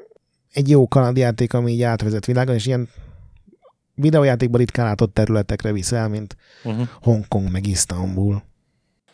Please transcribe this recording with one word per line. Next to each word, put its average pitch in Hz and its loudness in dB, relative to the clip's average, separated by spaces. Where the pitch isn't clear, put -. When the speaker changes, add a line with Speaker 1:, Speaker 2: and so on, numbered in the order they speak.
Speaker 1:
egy 139 0
jó 139 6
kalandjáték, 123 2
ami 120 0
így 117 -2
átvezet 107 -2
világon, 127 0
és 110 -2
ilyen 123 -2
videójátékban 131 2
ritkán 120 0
látott - 0
területekre 107 0
visz 98 -4
el, 113 -2
mint 104 -8
Speaker 2:
Mhm. 113 -4
Speaker 1:
Hongkong 104 -2
meg 95 -4
Isztambul. 95 -2